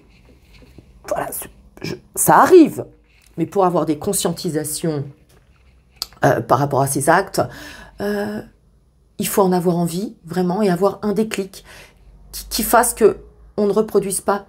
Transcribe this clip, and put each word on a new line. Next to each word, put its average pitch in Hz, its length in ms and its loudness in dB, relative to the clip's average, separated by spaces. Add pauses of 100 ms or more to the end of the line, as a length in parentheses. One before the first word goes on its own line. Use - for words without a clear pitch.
(1080)
voilà, - 220 -4
c'est, - 200 -12 (320)
je, - 120 -8 (200)
ça 156 240 4
arrive. 247 480 6 (500)
Mais 165 100 -2
pour 190 180 0
avoir 170 220 0
des 151 120 -2
conscientisations, 160 1080 -4 (1200)
euh, 147 160 2
par 127 180 2
rapport 139 220 0
à 139 60 0
ces 139 240 -2
actes, 175 320 0 (580)
euh, 202 400 -6 (800)
il 196 100 -4
faut 214 140 0
en 185 100 4
avoir 175 240 0
envie, 175 480 -4
vraiment, 180 380 -2
et 202 80 2
avoir 190 320 0
un 208 100 -2
déclic 196 520 -4 (680)
qui, - 160 -14
qui - 140 -4
fasse 240 320 2
que 196 240 4 (380)
on 208 100 0
ne 202 60 0
reproduise 202 480 0
pas 202 280 -4